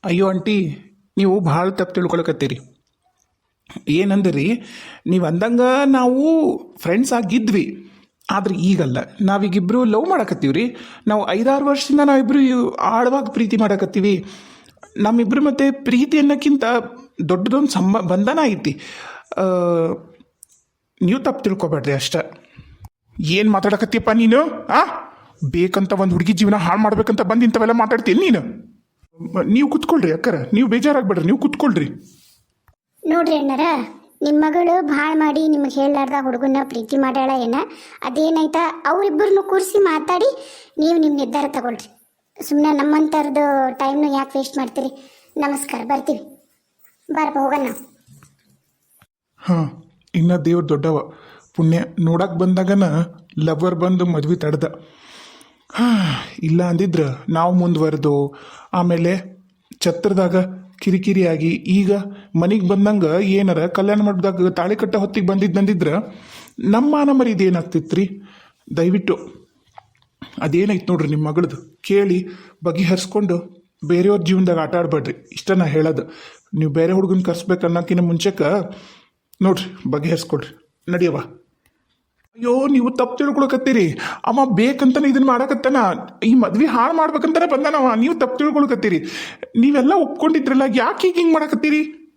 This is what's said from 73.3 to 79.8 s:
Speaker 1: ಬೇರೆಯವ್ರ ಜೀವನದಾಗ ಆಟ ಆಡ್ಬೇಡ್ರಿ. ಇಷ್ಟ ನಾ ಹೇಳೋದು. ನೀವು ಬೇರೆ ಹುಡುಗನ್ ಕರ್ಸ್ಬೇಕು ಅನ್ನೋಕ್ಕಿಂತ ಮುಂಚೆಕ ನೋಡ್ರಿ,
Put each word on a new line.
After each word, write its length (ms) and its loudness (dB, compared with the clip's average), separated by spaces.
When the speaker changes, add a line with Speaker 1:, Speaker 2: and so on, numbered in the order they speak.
Speaker 1:
ಬೇರೆಯವ್ರ 320 4
ಜೀವನದಾಗ 380 2
ಆಟ 180 -2
ಆಡ್ಬೇಡ್ರಿ. 560 -4
ಇಷ್ಟ 180 -8
ನಾ 140 2
ಹೇಳೋದು. 380 0
ನೀವು 140 0
ಬೇರೆ 200 2
ಹುಡುಗನ್ 320 2
ಕರ್ಸ್ಬೇಕು 420 -2
ಅನ್ನೋಕ್ಕಿಂತ 340 0
ಮುಂಚೆಕ 420 0
ನೋಡ್ರಿ, 480 -2